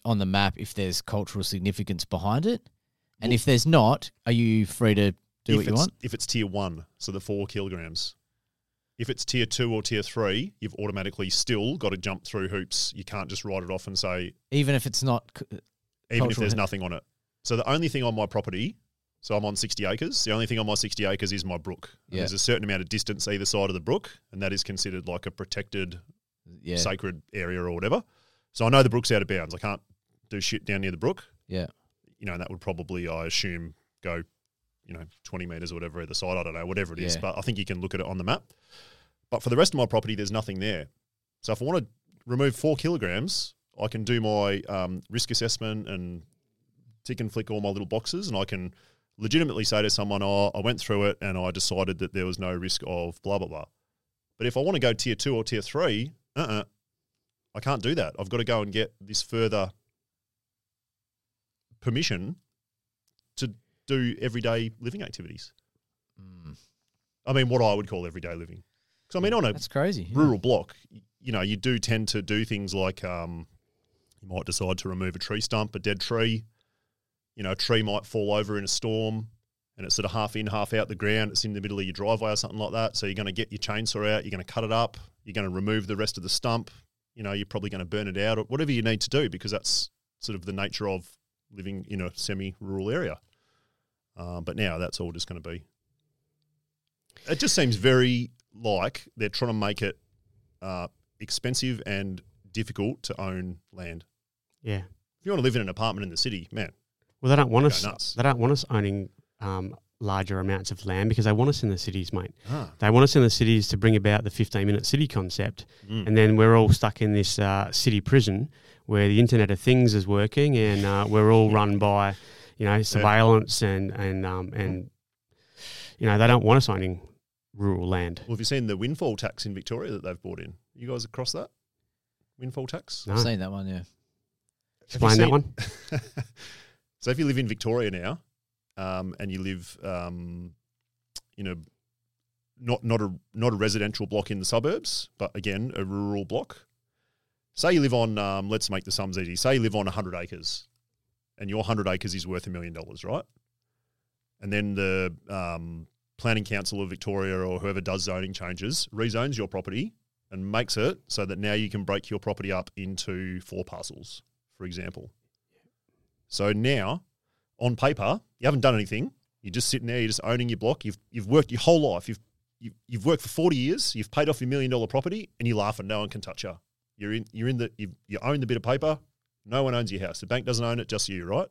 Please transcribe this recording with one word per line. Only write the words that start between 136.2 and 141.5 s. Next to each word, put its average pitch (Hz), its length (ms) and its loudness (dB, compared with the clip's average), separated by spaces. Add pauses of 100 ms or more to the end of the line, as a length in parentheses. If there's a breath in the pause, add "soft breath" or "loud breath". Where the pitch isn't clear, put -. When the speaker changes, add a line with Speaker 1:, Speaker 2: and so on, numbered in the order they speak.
Speaker 2:
So 120 80 -2
if 123 80 0
you 156 80 2
live 131 140 2
in 123 80 0
Victoria 113 420 -2
now, 95 300 -4 (580)
um, 92 420 -6
and 101 120 -6
you 95 100 -6
live, 92 420 -8
um, 87 680 -8 (840)
in 101 120 -8
a, 90 80 -6 (1040)